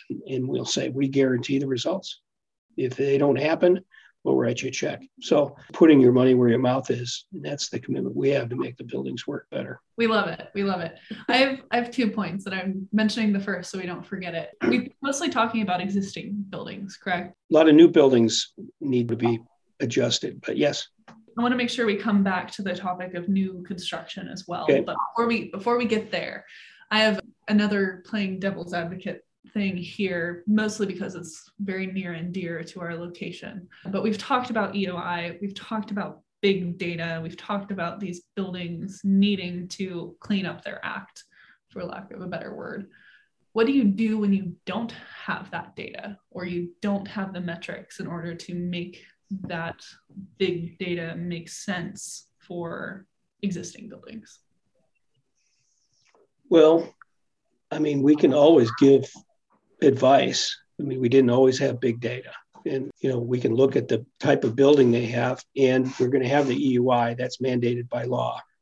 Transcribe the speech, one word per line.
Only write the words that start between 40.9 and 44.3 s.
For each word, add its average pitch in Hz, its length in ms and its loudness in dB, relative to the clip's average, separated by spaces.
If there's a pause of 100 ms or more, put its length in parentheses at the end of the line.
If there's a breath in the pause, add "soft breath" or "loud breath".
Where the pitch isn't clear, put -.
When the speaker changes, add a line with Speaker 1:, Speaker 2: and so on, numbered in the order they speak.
Speaker 2:
for 180 140 -12
lack - 280 -12
of - 100 -14
a 180 60 -10
better - 280 -10
word. - 340 -12 (640 soft breath)
What 226 120 2
do 277 60 2
you 277 120 4
do 214 340 2
when 202 160 2